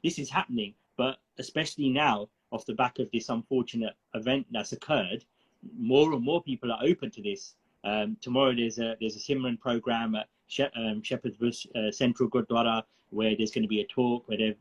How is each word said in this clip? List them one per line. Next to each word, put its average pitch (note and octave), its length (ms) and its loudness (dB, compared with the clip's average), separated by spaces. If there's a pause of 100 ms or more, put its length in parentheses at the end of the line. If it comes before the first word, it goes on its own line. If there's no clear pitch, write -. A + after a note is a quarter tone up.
this E3 140 0
is C#3 100 -6
happening, A2+ 460 -2 (240)
but C3 200 0 (200)
especially D3 500 -2
now B2+ 400 2 (220)
off A#2 160 -6
the A#2+ 80 -4
back B2 240 0
of B2 120 -2
this A#2 200 -2
unfortunate A#2 640 -2 (200)
event B2 360 0
that's A2 220 -6
occurred, A2 520 -2 (540)
more C#3 340 6
and B2 100 0
more D#3+ 200 2
people B2 280 -4
are A2 140 -4
open D3 280 2
to A2 100 -14
this. G2+ 320 -6 (300)
Um, G#2+ 360 -2
tomorrow B2+ 340 4
there's A#2 240 0
a, A2+ 220 -2
there's A2 160 -4
a - 20 -10
Simran B2+ 400 -2
program A#2 560 0
at G#2+ 140 -4 (200)
She-, - 280 -2
um, A2 260 -2
Shepherd's A#2+ 360 -6
Bush, A#2 280 -2 (100)
uh, G#2+ 140 0
Central B2 380 2
Gurdwara, A#2 540 2 (260)
where G#2+ 260 2
there's G#2+ 180 0
gonna A2 160 2
be G#2+ 120 2
a G2+ 60 -2
talk A#2+ 420 0
where G#2+ 80 -2
they've, G#2+ 240 0